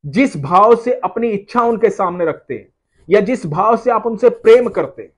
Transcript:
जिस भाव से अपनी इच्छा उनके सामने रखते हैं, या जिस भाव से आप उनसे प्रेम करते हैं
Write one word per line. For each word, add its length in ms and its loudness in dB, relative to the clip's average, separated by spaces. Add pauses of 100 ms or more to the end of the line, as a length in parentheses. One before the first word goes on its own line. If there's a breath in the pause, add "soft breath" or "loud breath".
जिस 320 -2
भाव 380 4
से 180 -4
अपनी 360 -6
इच्छा 320 -4
उनके 280 0
सामने 360 -4
रखते 280 -6
हैं, 200 -16 (360)
या 100 4
जिस 260 -4
भाव 320 0
से 140 -2
आप 140 -2
उनसे 240 0
प्रेम 400 4
करते 320 -8
हैं 160 -20